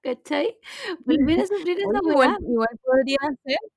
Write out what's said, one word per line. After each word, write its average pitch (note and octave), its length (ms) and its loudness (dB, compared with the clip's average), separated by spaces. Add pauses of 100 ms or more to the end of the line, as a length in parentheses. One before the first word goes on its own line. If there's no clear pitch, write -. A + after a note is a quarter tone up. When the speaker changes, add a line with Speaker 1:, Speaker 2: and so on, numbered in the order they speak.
Speaker 1:
¿Cachai? D4 560 -4 (460)
Volver D4 360 2
a G4+ 60 2
sufrir F4+ 340 -2
esa G4 80 -2
Speaker 2:
Oye, G4+ 100 0 (140)
igual, C#4+ 40 4 (140)
Speaker 1:
weá. G#4 100 -2
Speaker 2:
igual A3+ 280 0 (160)
podría C4 340 2 (260)
ser. C#4 140 -4 (180)